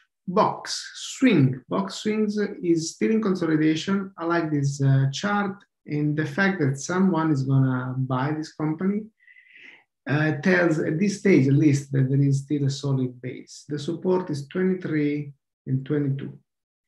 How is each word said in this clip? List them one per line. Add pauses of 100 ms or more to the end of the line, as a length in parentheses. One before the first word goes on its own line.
(280)
Box
swing,
box
swings (240)
is
still
in
consolidation.
I
like
this,
uh,
chart, (220)
and
the
fact
that
someone
is
gonna
buy
this
company, (1080)
uh, (100)
tells
at
this
stage,
at
least,
that
there
is
still
a
solid
base.
The
support
is
twenty-three (360)
and
twenty-two. (520)